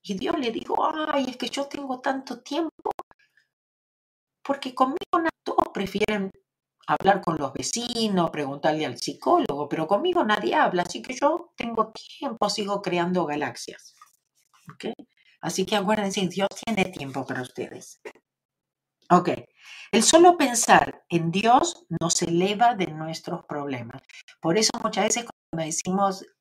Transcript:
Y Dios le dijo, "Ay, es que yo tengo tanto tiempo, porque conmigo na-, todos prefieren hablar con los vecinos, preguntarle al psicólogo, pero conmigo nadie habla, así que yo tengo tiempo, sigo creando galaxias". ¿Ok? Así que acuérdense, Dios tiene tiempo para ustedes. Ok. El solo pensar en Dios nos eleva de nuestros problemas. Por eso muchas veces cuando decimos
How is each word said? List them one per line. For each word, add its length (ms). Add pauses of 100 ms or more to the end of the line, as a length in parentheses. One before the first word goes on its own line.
Y 140
Dios 240
le 140
dijo, 240 (360)
"Ay, 180
es 60
que 120
yo 180
tengo 340
tanto 400
tiempo, 520 (1500)
porque 320
conmigo 440
na-, 100 (120)
todos 320
prefieren 560 (560)
hablar 360
con 160
los 160
vecinos, 760
preguntarle 560
al 140
psicólogo, 720
pero 160
conmigo 360
nadie 320
habla, 280
así 180
que 180
yo 380
tengo 360
tiempo, 580
sigo 320
creando 420
galaxias". 720 (760)
¿Ok? 220 (480)
Así 240
que 120
acuérdense, 520
Dios 200 (140)
tiene 280
tiempo 340
para 160
ustedes. 600 (1080)
Ok. 220 (640)
El 100
solo 340
pensar 720
en 220
Dios 560 (120)
nos 220
eleva 540
de 140
nuestros 580
problemas. 560 (400)
Por 160
eso 140 (100)
muchas 220
veces 200
cuando 420
decimos 600 (140)